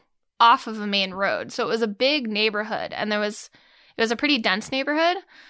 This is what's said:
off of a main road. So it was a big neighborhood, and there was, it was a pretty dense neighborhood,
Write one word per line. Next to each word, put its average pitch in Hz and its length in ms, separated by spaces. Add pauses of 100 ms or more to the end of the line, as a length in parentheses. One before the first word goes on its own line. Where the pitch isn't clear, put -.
(400)
off 240 280
of 220 120
a 208 60
main 196 280
road. 175 380
So 240 120
it - 60
was 220 120
a 226 60
big 254 400
neighborhood, 214 640
and 208 180
there 208 80
was, 208 300 (480)
it 220 40
was 226 100
a - 40
pretty 294 220
dense 214 340
neighborhood, 302 460 (320)